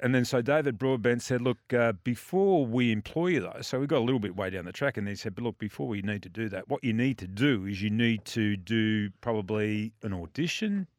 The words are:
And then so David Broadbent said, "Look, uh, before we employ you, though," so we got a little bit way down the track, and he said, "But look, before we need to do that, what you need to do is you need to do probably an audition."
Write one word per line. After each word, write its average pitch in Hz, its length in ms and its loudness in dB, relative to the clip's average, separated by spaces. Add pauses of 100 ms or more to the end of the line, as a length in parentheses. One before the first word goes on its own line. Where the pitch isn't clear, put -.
And 127 100 4
then 127 120 4
so 123 180 2
David 139 340 2
Broadbent 123 460 2
said, 123 180 0
"Look, 123 160 0 (160)
uh, 117 200 6 (100)
before 175 640 2
we 120 240 4
employ 156 380 -2
you, 160 100 2
though," 98 220 -6
so 131 180 -4
we 143 80 -2
got 156 100 2
a 117 80 2
little 127 140 2
bit 98 160 -4
way 95 160 -4
down 90 140 -6
the 90 60 -8
track, 143 260 -2
and 101 100 -2
he 101 80 -6
said, 101 180 -8
"But 113 100 -8
look, 117 140 -4
before 120 300 -6
we 101 160 -4
need 104 180 -4
to 90 80 -14
do 110 200 -6
that, 95 200 -8
what 139 140 -4
you 120 100 2
need 123 240 0
to 92 100 -10
do 104 380 0
is 98 160 -6
you 107 80 0
need 113 360 2
to 104 320 0
do 107 520 0 (120)
probably 107 680 -2 (120)
an 104 100 -2
audition." 175 720 -4 (140)